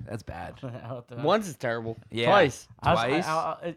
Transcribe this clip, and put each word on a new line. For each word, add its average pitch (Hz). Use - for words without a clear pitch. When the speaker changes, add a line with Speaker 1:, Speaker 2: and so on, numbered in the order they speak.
Speaker 1:
that's 107
bad. 87
Speaker 2:
<laughs> -
What 120
the 120
hell? -
Speaker 3:
Once 202
is 143
terrible. 113
Speaker 1:
Yeah. 117
Speaker 3:
Twice. 170
Speaker 2:
I'll 165
s-, 113
I, 120
Speaker 1:
Twice? 147
Speaker 2:
I'll, 160
I'll, 170